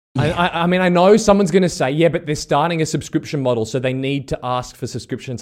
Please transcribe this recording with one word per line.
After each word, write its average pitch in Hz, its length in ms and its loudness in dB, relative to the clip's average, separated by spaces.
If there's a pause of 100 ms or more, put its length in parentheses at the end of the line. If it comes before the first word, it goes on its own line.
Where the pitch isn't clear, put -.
(160)
I, 147 160 0
I, 175 320 -2
I 175 40 2
mean, 180 140 2
I 180 80 2
know 180 280 6
someone's 202 320 4
gonna 180 200 2
say, 131 200 -2
"Yeah, 160 200 4
but 143 180 -4
they're 147 80 -2
starting 160 480 0
a - 20 0
subscription 151 560 -4
model, 120 240 0
so 127 140 -4
they 127 140 -2
need 135 340 -4
to - 160 -6
ask 123 320 -6
for - 100 -10
subscriptions." 120 560 -10